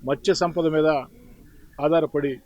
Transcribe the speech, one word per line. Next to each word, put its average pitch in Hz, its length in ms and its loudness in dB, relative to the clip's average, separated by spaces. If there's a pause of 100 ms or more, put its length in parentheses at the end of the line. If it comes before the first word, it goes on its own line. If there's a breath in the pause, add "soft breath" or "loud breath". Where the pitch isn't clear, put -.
మత్స్య 147 340 0
సంపద 170 240 -2 (100)
మీద 156 140 4 (960)
ఆధారపడి 151 480 0 (120)